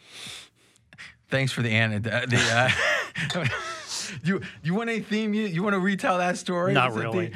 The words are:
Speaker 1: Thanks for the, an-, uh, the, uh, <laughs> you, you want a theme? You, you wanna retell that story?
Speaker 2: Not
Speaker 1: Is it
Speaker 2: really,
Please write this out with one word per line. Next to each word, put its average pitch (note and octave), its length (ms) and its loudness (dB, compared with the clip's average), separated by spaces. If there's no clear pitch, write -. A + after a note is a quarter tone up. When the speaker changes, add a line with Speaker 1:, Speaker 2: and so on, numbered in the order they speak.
Speaker 1:
Thanks C3+ 240 0
for - 80 -2
the, A#2 120 2
an-, A2 200 4
uh, G#2 60 0
the, A#2+ 440 4
uh, F3 100 -2
<laughs> - 400 -8
you, F#3 160 0
you D#3+ 120 -2
want A#3 160 -2
a A3 100 0
theme? G#3+ 340 0
You, G#3+ 120 2
you F3 160 -2
wanna G3+ 160 2
retell F#3 400 2
that F3+ 200 0
story? F3+ 340 2
Speaker 2:
Not B2 200 4
Speaker 1:
Is A2 40 -2
it A2 40 0
Speaker 2:
really, A2+ 360 0